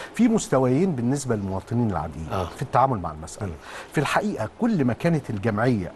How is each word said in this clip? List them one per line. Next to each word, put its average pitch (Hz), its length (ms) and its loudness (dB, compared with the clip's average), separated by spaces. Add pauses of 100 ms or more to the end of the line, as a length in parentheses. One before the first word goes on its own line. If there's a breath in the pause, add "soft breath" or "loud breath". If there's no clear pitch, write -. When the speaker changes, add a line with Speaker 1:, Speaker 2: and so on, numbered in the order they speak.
(140 loud breath)
Speaker 1:
في 240 140 4
مستويين 151 680 4
بالنسبة 123 400 0
للمواطنين 101 560 -2
العاديين 78 400 -4
Speaker 2:
آه. 95 140 -2
Speaker 1:
في - 160 -8
التعامل 131 380 2
مع 85 120 -6
المسألة. 80 360 -10
Speaker 2:
مم. 80 80 -8 (360 loud breath)
Speaker 1:
في - 60 -2
الحقيقة 110 520 0 (120)
كل 214 240 2
ما 120 80 2
كانت 160 360 0
الجمعية 107 680 0